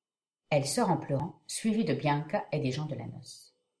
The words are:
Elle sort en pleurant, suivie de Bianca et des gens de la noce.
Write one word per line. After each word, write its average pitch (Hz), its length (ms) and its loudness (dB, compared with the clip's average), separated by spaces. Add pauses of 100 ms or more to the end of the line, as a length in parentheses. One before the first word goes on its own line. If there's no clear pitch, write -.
(500)
Elle 139 160 4
sort 220 240 2
en 160 80 4
pleurant, 143 500 -4
suivie 220 380 0
de 143 80 2
Bianca 147 580 0
et 151 80 2
des 131 120 0
gens 147 140 -2
de 135 100 -4
la 117 100 -8
noce. - 500 -14 (240)